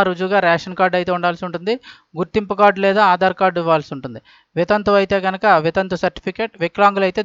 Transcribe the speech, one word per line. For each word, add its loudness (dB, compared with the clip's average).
రుజువుగా -2
రేషన్ 0
కార్డు 2
అయితే -2
ఉండాల్సి -4
ఉంటుంది. -4
గుర్తింపు -4
కార్డు 4
లేదా 2
ఆధార్ 0
కార్డు 0
ఇవ్వాల్సి 0
ఉంటుంది. -12
వితంతు 0
అయితే 0
కనుక -4
వితంతు -2
సర్టిఫికేట్, -6
వికలాంగులు 2
అయితే -4